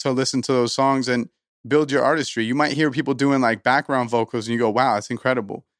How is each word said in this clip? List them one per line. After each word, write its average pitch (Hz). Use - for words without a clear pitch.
to 143
listen 127
to 139
those 120
songs 135
and 120
build 147
your 135
artistry. 135
You 120
might 147
hear 147
people 135
doing, 139
like, 113
background 127
vocals, 113
and 117
you 117
go, 117
"Wow, 120
that's 104
incredible." 117